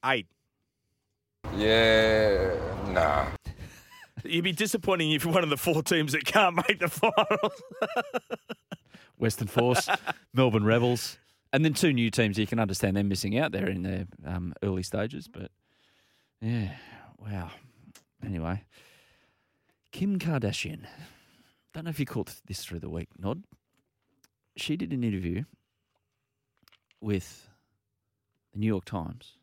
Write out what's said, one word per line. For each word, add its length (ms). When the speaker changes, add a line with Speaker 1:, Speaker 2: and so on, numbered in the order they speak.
Speaker 1:
Eight. 220
Speaker 2:
Yeah, 960
nah. 340
Speaker 1:
You'd 200
be 80
disappointing 600
if 120
you're 80
one 120
of 60
the 60
four 260
teams 300
that 120
can't 320
make 220
the 100
finals. 760
<laughs> 800
Speaker 3:
Western 300
Force, 400
<laughs> 240
Melbourne 300
Rebels, 540
and 120
then 100
two 180
new 180
teams. 280
You 80
can 120
understand 380
them 120
missing 300
out 140
there 160
in 140
their, 240
um, 360
early 200
stages, 460
but 220
yeah, 300
wow. 320
Anyway, 380
Kim 260
Kardashian. 680
Don't 120
know 60
if 100
you 60
caught 280
this 180
through 160
the 100
week, 180
Nod. 260
She 200
did 160
an 100
interview 420
with 480
the 60
New 80
York 180
Times 580